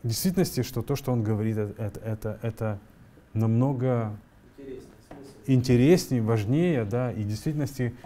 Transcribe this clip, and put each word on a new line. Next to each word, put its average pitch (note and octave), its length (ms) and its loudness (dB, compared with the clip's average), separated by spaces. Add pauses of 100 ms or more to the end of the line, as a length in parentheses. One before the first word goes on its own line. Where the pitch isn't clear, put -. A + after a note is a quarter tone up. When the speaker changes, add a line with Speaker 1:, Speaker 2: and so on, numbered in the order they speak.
Speaker 1:
в A#2+ 60 -2
действительности, E3+ 540 0
что A2+ 200 -4
то, C#3 120 -2
что C3 180 -2
он A#2 100 2
говорит, G#2+ 340 0
э, G#2 200 -4
это, G#2+ 240 -8
это, G#2+ 420 -6
это A2 360 -4 (540)
намного A#2 800 2 (440)
Speaker 2:
Интереснее, C3+ 280 -14 (220)
смысл. - 220 -18 (160)
Speaker 1:
интереснее, B2+ 760 4
важнее, A#2 640 2
да, A#2+ 260 -2
и G#2+ 140 -4
в G#2 40 -4
действительности, B2+ 640 -4 (120)